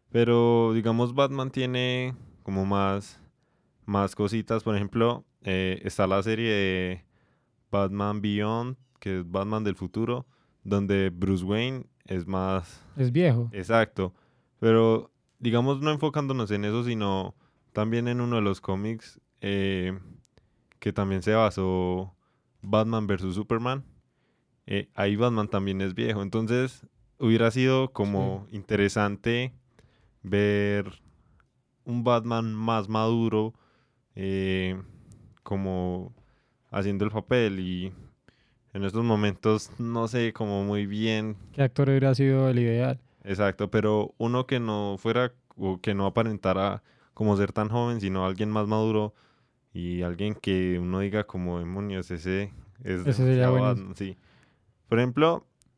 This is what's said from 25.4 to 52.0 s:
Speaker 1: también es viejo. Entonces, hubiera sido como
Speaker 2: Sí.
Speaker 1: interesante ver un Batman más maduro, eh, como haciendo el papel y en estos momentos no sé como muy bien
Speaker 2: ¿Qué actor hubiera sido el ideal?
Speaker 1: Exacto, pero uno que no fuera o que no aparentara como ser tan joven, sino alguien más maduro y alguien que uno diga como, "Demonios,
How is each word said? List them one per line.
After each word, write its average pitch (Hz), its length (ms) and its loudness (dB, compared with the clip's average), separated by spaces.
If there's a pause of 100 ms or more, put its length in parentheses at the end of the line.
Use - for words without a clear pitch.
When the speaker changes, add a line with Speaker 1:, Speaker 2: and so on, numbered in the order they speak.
Speaker 1:
también 98 320 -2
es 95 140 -2
viejo. 110 280 -2
Entonces, 113 640 -2 (320)
hubiera 113 320 4
sido 131 420 2
como 98 580 -2
Speaker 2:
Sí. 107 60 -12
Speaker 1:
interesante 104 960 0 (720)
ver 101 800 0 (840)
un 120 200 -4
Batman 113 500 2
más 110 340 -2
maduro, 110 680 0 (600)
eh, 95 640 -2 (640)
como 90 720 -4 (580)
haciendo 101 340 -2
el 104 60 0
papel 107 500 0
y 92 320 -6 (800)
en 98 100 -4
estos 101 200 -2
momentos 104 720 2
no 117 300 -2
sé 117 260 -2
como 101 300 -2
muy 104 220 -2
bien 107 500 -2 (160)
Speaker 2:
¿Qué 143 100 -2
actor 135 260 2
hubiera 135 260 4
sido 131 360 4
el 123 80 2
ideal? 123 420 2 (240)
Speaker 1:
Exacto, 98 460 0
pero 107 480 2
uno 123 280 0
que 127 140 0
no 104 380 -4
fuera 123 340 0 (240)
o 95 240 -2
que 104 140 -2
no 98 120 0
aparentara 98 760 0 (320)
como 104 220 4
ser 98 160 2
tan 107 180 -2
joven, 120 300 0
sino 95 260 -2
alguien 98 240 -2
más 107 160 0
maduro 107 480 0 (580)
y 87 300 -6
alguien 90 320 -4
que 92 460 0
uno 90 200 -2
diga 101 240 -2
como, 90 340 -6
"Demonios, 92 520 -6